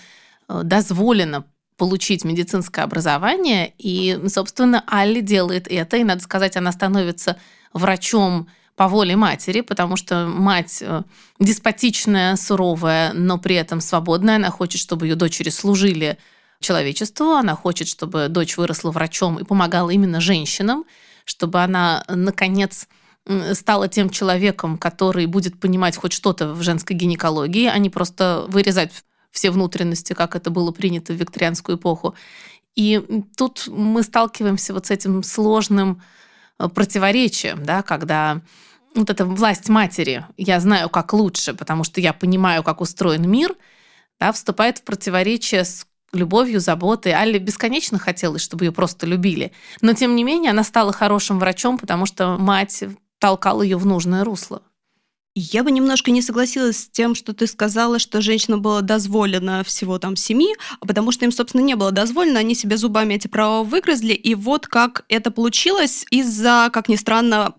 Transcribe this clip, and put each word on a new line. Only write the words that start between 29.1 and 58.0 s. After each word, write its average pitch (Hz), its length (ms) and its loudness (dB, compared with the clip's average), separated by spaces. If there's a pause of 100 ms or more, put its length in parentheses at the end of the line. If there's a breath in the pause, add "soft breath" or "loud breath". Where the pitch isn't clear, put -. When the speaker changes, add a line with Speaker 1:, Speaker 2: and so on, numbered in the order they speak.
Speaker 1:
все - 200 -2
внутренности, 175 640 -2
как 170 220 -2
это 175 140 -6
было 170 220 -2
принято 170 400 -4
в 165 40 -6
викторианскую 170 600 -4
эпоху. 175 360 -4 (640 loud breath)
И 214 260 2 (340)
тут 254 320 -2
мы 220 360 0
сталкиваемся 208 720 -2
вот 185 120 -6
с - 60 -2
этим 190 300 -2
сложным, 202 800 2 (580 soft breath)
э, 180 80 -2
противоречием, 202 960 0
да, 175 180 0
когда 156 600 -2 (520 soft breath)
вот 220 160 0
эта 196 160 0
власть 196 420 0
матери, 175 580 2 (120)
«я 180 220 2
знаю, 180 300 4
как 175 240 -2
лучше, 202 400 0
потому 160 300 -4
что - 160 -6
я 170 140 2
понимаю, 185 500 2
как 160 160 -2
устроен 170 500 0
мир», 330 260 2 (640 soft breath)
да, 196 120 2
вступает 220 460 -2
в - 60 -20
противоречие 196 800 -2
с - 220 -6 (260)
любовью, 202 480 2
заботой. 175 540 0
Алле 214 260 2
бесконечно 220 580 -4
хотелось, 170 440 -4
чтобы 175 240 -4
ее 160 60 0
просто 170 340 -2
любили. 175 460 0 (300 loud breath)
Но, 226 120 6
тем 240 220 2
не 233 80 2
менее, 311 280 0
она 214 120 2
стала 208 280 2
хорошим 208 480 0
врачом, 190 380 0
потому 185 280 -2
что 185 320 -2
мать 196 460 0 (360)
толкала 196 420 2
ее 190 160 2
в 190 80 0
нужное 185 380 2
русло. - 380 -8 (720)
Speaker 2:
Я 208 280 -2
бы 294 80 2
немножко 262 400 2
не 247 100 4
согласилась 247 560 0
с - 120 -6
тем, 233 240 0
что - 200 -8
ты 233 120 0
сказала, 233 540 0